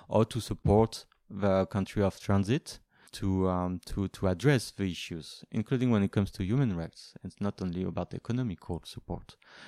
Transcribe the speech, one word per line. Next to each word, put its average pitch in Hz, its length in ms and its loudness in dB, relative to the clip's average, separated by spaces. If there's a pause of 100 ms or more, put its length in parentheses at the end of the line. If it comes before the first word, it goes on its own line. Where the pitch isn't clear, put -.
or 107 180 4
to - 140 -4
support 107 680 2 (240)
the 95 380 2
country 101 360 0
of 95 160 0
transit 98 600 0 (320)
to, 95 380 0
um, 90 360 -2
to, 98 240 -2
to - 180 -2
address 110 440 2
the - 120 -6
issues, 85 680 -8
including 123 400 0
when 104 120 6
it 98 80 0
comes 101 200 0
to - 120 -6
human 110 320 0
rights. - 380 -10 (100)
It's - 160 -16
not 101 220 -4
only 90 220 -4
about 92 300 -6
economical 95 720 -6
support - 500 -10 (320)